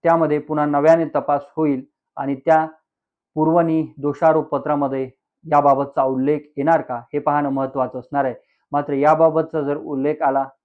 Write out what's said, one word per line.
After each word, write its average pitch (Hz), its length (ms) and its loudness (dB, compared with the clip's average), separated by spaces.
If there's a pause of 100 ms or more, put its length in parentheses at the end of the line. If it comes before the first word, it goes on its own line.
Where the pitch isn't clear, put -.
त्यामध्ये 160 360 2
पुन्हा 151 260 -4
नव्याने 151 400 4
तपास 143 360 -2 (140)
होईल 143 280 -2 (340)
आणि 139 180 -4
त्या 160 300 2 (720)
पुरवणी 160 460 2 (160)
दोषारोपपत्रामध्ये 143 1120 -2 (360)
याबाबतचा 139 580 2
उल्लेख 135 360 0 (180)
येणार 156 240 2
का, 127 160 -8 (160)
हे 147 60 -2
पाहणं 147 300 -2
महत्त्वाचं 131 500 -4
असणार 139 260 -4
आहे. 120 100 -4 (360)
मात्र 143 220 -2
याबाबतचा 160 680 2
जर 143 160 -4
उल्लेख 151 440 -4
आला 135 220 0 (220)